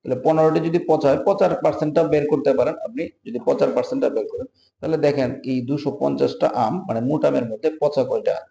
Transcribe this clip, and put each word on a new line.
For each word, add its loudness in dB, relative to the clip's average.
তাহলে -4
পনেরোটি 4
যদি 0
পচা 4
হয়, 4
পচার 4
পার্সেন্টটা 2
বের 2
করতে 2
পারেন 2
আপনি। -8
যদি -8
পচার 2
পার্সেন্টটা 0
বের -2
করেন, -8
তাহলে -2
দেখেন 2
এই 0
দুশো -2
পঞ্চাশটা 0
আম, 0
মানে -2
মোট 0
আমের 0
মধ্যে -2
পচা 2
কয়টা? -2